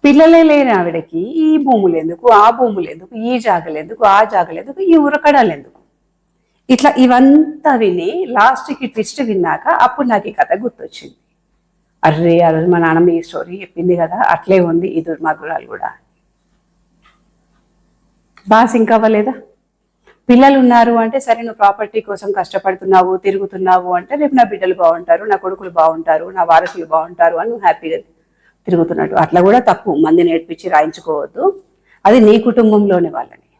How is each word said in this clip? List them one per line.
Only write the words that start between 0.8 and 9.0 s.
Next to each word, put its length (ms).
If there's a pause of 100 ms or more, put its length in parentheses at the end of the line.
ఈ 380
భూములు 380
ఎందుకు, 360
ఆ 180
భూములు 400
ఎందుకు, 260
ఈ 240
జాగలు 380
ఎందుకు, 280
ఆ 180
జాగలు 360
ఎందుకు, 220
ఈ 140
ఉరకడాలు 580
ఎందుకు? 280 (880)
ఇట్లా 280
ఇవంతా 800
విని 540
లాస్ట్కి 580
ట్విస్ట్ 340